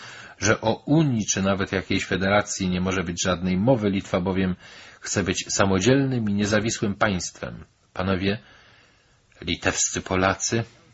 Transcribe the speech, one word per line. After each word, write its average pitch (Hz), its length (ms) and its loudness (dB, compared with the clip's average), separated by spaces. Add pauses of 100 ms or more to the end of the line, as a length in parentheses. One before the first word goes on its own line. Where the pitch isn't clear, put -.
(380)
że 104 220 2
o 110 140 0
unii 139 580 2
czy 101 100 0
nawet 98 300 0
jakiejś 95 340 -2
federacji 98 640 0
nie 90 120 0
może 92 240 0
być 87 180 -6
żadnej 92 340 0
mowy, 104 340 2
Litwa 98 300 -2
bowiem 92 360 0 (440)
chce - 220 -2
być 92 260 -2
samodzielnym 113 840 2
i 101 40 0
niezawisłym 104 600 0
państwem. 87 720 -4 (280)
Panowie 95 460 -2 (1000)
litewscy - 640 -2
Polacy 95 640 0 (300)